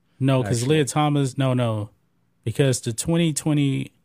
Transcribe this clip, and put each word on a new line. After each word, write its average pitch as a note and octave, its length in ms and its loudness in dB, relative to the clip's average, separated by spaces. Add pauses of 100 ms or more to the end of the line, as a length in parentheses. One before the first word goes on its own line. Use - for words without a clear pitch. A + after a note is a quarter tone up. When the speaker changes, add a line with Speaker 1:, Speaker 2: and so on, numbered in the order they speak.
(180)
Speaker 1:
No, C3 240 2
'cause A#2 240 -2
Leah D#3 160 2
Speaker 2:
actually. B2+ 100 -4
Speaker 1:
Thomas, D3 440 0
no, C3+ 160 0
no. A2+ 380 -2 (540)
Because B2+ 360 0
the A#2 120 -4
twenty E3 400 0
twenty C#3 580 -2 (140)